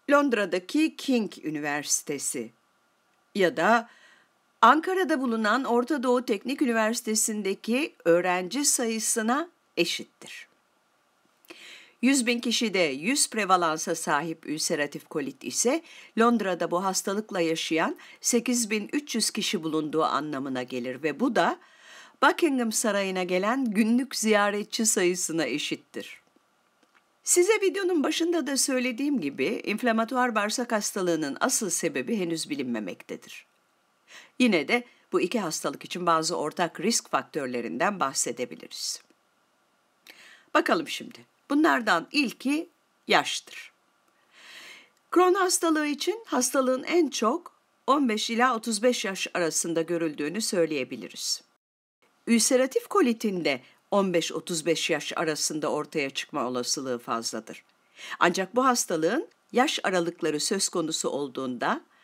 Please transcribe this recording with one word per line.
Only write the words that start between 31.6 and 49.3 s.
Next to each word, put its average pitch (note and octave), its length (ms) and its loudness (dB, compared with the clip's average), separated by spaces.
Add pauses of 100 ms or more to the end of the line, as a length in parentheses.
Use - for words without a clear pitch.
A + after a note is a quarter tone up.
sebebi D#3+ 480 -2
henüz E3 320 -4
bilinmemektedir. A#2 960 -8 (920)
Yine F3+ 300 4
de A#3+ 160 0 (280)
bu F#3 80 2
iki F#3 200 0
hastalık D#3+ 440 -6
için F3+ 220 -8
bazı D#3+ 300 2
ortak D#3+ 440 -4
risk A3 300 -2
faktörlerinden C3+ 920 -2
bahsedebiliriz. - 1040 -6 (1500)
Bakalım D4+ 340 2
şimdi. - 300 -12 (320)
Bunlardan C4+ 640 2
ilki C#4+ 560 -2 (400)
yaştır. - 640 0 (1400)
Crohn F4+ 200 6
hastalığı F4 520 0
için F#4 400 -4
hastalığın C4 560 0
en D#4+ 260 2
çok B3 440 -2 (340)
on C4+ 220 4
beş G#3+ 220 -2
ila A#3+ 260 4
otuz A3 260 -4
beş B3 220 2
yaş F#3+ 300 -6